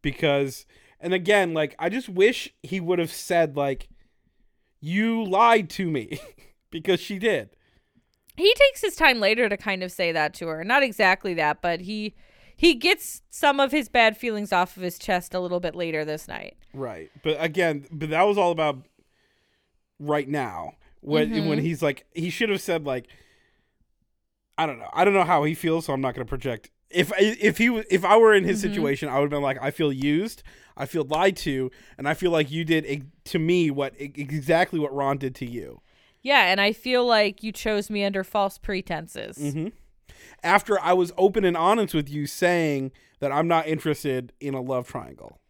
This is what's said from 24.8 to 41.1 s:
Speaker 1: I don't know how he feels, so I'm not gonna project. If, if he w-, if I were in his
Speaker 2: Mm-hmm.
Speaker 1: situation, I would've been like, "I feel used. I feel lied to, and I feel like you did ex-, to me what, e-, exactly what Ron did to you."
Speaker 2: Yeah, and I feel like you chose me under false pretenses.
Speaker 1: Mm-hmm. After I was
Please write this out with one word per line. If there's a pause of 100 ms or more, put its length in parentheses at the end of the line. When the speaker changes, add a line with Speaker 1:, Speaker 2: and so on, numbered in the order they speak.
Speaker 1:
I
don't
know
how
he
feels,
so
I'm
not
gonna
project. (200)
If,
if
he
w-,
if
I
were
in
his
Speaker 2:
Mm-hmm.
Speaker 1:
situation,
I
would've
been
like,
"I
feel
used. (340)
I
feel
lied
to, (280)
and
I
feel
like
you
did
ex-, (200)
to
me
what,
e-,
exactly
what
Ron
did
to
you." (420)
Speaker 2:
Yeah,
and
I
feel
like
you
chose
me
under
false
pretenses.
Speaker 1:
Mm-hmm. (760)
After
I
was